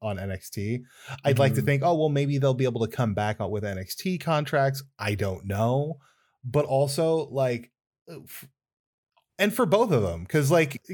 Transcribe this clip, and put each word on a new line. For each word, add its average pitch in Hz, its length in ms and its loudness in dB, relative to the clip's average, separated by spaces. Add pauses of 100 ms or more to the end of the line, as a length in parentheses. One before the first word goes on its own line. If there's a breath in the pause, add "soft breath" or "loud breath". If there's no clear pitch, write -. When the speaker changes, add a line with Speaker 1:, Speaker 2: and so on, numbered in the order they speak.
Speaker 1:
on 104 160 -4
N 98 140 -6
X - 180 -12
T. 113 320 -6 (420 loud breath)
I'd 143 140 2
like 135 160 4
to 135 60 0
Speaker 2:
Mm-hmm. 135 60 0
Speaker 1:
think, 143 180 2
"Oh, 175 100 4
well, 156 140 2
maybe 143 300 0
they'll 135 160 2
be 131 100 0
able 117 200 0
to 110 80 0
come 110 220 0
back 104 260 -2
out 98 120 -4
with 104 120 -4
N 98 140 -4
X 95 160 -10
T 185 240 -4
contracts." 143 640 0 (160)
I 104 160 -2
don't 95 320 -4
know. 123 520 0 (460 soft breath)
But 143 200 0
also, 147 680 0
like, 127 400 -2 (400)
uh, 156 140 -14
f-, - 240 -20 (880)
and 208 160 2
for 247 100 2
both 202 280 4
of 117 100 4
them, 87 240 -4
'cause, 147 240 2
like, 165 320 2 (120)